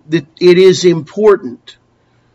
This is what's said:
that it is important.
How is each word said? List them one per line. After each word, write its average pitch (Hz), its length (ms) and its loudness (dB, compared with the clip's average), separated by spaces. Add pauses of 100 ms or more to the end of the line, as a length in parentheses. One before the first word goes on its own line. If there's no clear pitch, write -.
that 151 180 -6 (120)
it 180 200 2
is 185 260 2
important. 180 920 -4 (580)